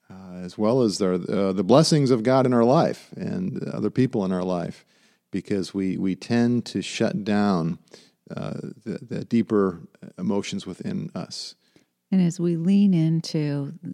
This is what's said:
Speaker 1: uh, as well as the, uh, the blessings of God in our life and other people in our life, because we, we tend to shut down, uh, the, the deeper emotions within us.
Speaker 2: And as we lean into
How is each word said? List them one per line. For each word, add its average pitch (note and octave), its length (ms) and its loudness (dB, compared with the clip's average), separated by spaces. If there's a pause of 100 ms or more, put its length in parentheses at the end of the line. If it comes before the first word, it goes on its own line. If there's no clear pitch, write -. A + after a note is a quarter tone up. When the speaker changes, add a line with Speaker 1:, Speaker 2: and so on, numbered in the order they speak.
Speaker 1:
uh, F#2+ 260 -18
as F2+ 220 -12
well A2+ 240 2
as G#2 180 2
the, F#2 160 2
uh, F#2 360 0
the F#2+ 120 0
blessings C#3 480 6
of A2+ 120 2
God C3 220 4
in B2+ 80 2
our A#2 100 6
life B2 540 2
and - 460 -6
other - 260 -4
people B2 340 0
in F#2+ 80 -2
our F2+ 120 -2
life, F2+ 420 -6 (460)
because F#2+ 420 -4
we, F#2+ 240 -2
we F#2 180 -2
tend A#2+ 520 0
to G2 140 -4
shut G#2 440 -2
down, G2 540 0 (560)
uh, - 180 -8 (320)
the, G#2+ 160 -8
the - 240 -10
deeper G2 560 0 (360)
emotions G2+ 480 -4
within - 480 -8
us. - 420 -12 (560)
Speaker 2:
And F#3 100 2
as E3+ 180 0
we E3+ 160 0
lean G3 380 4
into D#3+ 800 0 (200)